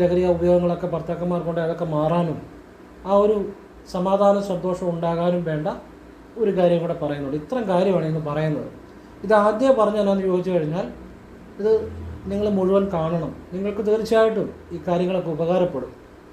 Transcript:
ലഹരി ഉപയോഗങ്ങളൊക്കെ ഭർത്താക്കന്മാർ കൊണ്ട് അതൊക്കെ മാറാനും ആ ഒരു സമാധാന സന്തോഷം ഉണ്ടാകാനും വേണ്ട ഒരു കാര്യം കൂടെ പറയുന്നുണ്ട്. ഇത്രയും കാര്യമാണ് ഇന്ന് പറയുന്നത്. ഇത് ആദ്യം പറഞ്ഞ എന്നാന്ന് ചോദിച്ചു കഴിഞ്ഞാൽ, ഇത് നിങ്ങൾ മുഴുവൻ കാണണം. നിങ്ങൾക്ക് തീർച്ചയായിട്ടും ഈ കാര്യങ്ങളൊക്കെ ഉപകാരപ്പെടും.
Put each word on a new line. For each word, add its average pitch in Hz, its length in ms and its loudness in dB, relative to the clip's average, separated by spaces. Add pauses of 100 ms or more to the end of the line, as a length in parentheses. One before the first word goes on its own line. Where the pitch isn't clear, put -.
ലഹരി 180 200 2 (140)
ഉപയോഗങ്ങളൊക്കെ 175 580 2
ഭർത്താക്കന്മാർ 170 540 -4
കൊണ്ട് 170 160 -2
അതൊക്കെ 165 320 -2
മാറാനും 156 420 0 (720)
ആ 202 140 6
ഒരു 214 120 4 (580)
സമാധാന 196 420 4 (140)
സന്തോഷം 175 440 -2
ഉണ്ടാകാനും 170 560 0
വേണ്ട 156 180 -2 (720)
ഒരു 202 160 2
കാര്യം 175 260 4
കൂടെ 170 180 -4
പറയുന്നുണ്ട്. 143 400 -4
ഇത്രയും 254 320 -4
കാര്യമാണ് 175 380 2
ഇന്ന് 156 180 -4
പറയുന്നത്. 151 400 -2 (540)
ഇത് 208 200 4
ആദ്യം 220 380 4
പറഞ്ഞ 208 220 2
എന്നാന്ന് 196 260 0
ചോദിച്ചു 180 260 0
കഴിഞ്ഞാൽ, 170 320 -2 (720)
ഇത് 214 120 2 (580)
നിങ്ങൾ 202 160 -2 (120)
മുഴുവൻ 190 340 4
കാണണം. 170 400 -2 (220)
നിങ്ങൾക്ക് 202 320 -4
തീർച്ചയായിട്ടും 220 600 2 (280)
ഈ - 100 -10
കാര്യങ്ങളൊക്കെ 180 500 0
ഉപകാരപ്പെടും. 165 560 0 (420)